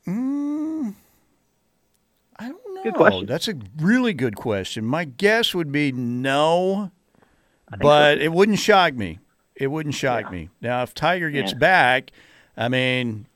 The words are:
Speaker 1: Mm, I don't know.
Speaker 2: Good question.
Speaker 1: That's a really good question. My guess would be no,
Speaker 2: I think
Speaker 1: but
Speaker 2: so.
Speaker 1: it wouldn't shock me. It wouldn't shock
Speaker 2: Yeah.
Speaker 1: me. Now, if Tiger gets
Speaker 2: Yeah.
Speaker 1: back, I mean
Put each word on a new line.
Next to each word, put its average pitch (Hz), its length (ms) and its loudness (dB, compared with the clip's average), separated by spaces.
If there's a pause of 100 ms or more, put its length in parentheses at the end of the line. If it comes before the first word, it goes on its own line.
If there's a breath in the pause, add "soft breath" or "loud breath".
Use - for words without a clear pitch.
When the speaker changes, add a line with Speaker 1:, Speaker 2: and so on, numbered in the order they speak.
Speaker 1:
Mm, 285 880 -4 (1400 soft breath)
I 233 120 -14
don't 381 260 -14
know. 381 80 -12
Speaker 2:
Good 381 120 -4
question. 104 320 4
Speaker 1:
That's 147 200 -4
a 220 80 -6 (220)
really 226 360 2
good 123 220 -2
question. 104 500 -4
My 147 200 -2
guess 202 500 0
would 165 160 -4
be 143 220 0
no, 147 960 0 (800)
Speaker 2:
I - 20 -20
think 101 120 -8
Speaker 1:
but 147 360 6
Speaker 2:
so. 151 60 -2
Speaker 1:
it 160 80 0
wouldn't 196 260 4
shock 180 360 4
me. 92 260 -8 (340)
It 135 140 -4
wouldn't 151 260 -4
shock 120 300 -2
Speaker 2:
Yeah. - 60 -12
Speaker 1:
me. 87 180 -10 (120)
Now, 123 220 -4
if 120 100 -8
Tiger 170 380 -2
gets 135 220 -4
Speaker 2:
Yeah. 120 60 -10
Speaker 1:
back, 135 520 4 (460 soft breath)
I 117 120 -2
mean 127 680 -2